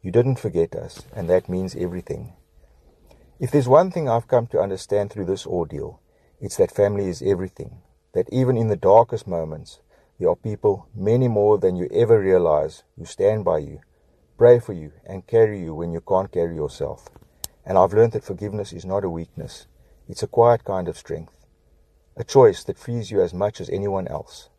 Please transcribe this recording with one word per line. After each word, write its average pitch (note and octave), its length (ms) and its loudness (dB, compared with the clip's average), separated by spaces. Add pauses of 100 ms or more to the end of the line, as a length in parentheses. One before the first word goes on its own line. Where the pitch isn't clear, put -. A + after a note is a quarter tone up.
You F#2 100 -8
didn't A#2+ 260 2
forget E2 380 -2
us, - 260 -14 (140)
and E2+ 120 -8
that F2+ 200 0
means F#2 260 -6
everything. F2+ 600 -8 (1040)
If C#3 100 -4
there's C3+ 160 2
one E3 240 4
thing D#3 180 -4
I've A#2 200 0
come A#2+ 200 2
to - 120 -2
understand G2 500 -2
through G2 160 -8
this F#2 200 -4
ordeal, D2+ 540 -6 (400)
it's - 180 -10
that F#2 120 2
family G2+ 380 0
is E2 140 -8
everything, F#2 600 -4 (300)
that - 180 -2
even B2+ 260 0
in A2+ 120 0
the G2+ 80 0
darkest G#2 500 4
moments, D#2+ 540 -8 (400)
there F2 80 0
are F2 80 0
people, G#2 580 -4
many A2 320 0
more G#2 320 4
than F#2 160 0
you F2 160 -6
ever A2 300 4
realize, E2 640 2 (120)
who E2 80 -16
stand G#2 400 0
by E2+ 140 0
you, D2 220 -10 (580)
pray A#2+ 220 8
for A2 140 -12
you, D#2 180 -14 (140)
and F#2+ 200 -16
carry G#2+ 360 0
you D#2+ 120 -10
when E2+ 180 -8
you E2 100 -8
can't F#2+ 280 -2
carry E2+ 240 -2
yourself. D2 540 -8 (560)
And F#2+ 140 2
I've F#2 160 4
learned A2+ 180 4
that G#2+ 100 -6
forgiveness G2 480 -10
is F2 140 -16
not F#2+ 180 -4
a F#2+ 60 -4
weakness. - 580 -12 (420)
It's - 140 -10
a G#2 40 -6
quiet A#2 360 4
kind F#2 260 -6
of E2 100 -10
strength, - 480 -14 (720)
a A2+ 40 -10
choice A#2 420 6
that - 140 -10
frees A#2 320 -8
you G2 120 0
as E2+ 100 0
much G2 300 -4
as - 80 -12
anyone G2 380 -4
else. - 500 -12